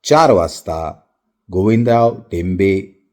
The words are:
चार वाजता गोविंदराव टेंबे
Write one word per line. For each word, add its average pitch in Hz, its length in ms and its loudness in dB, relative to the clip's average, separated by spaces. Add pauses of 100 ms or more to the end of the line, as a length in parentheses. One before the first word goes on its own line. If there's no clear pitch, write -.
चार 151 280 4
वाजता 82 680 -4 (520)
गोविंदराव 117 640 2 (160)
टेंबे 95 680 -4 (120)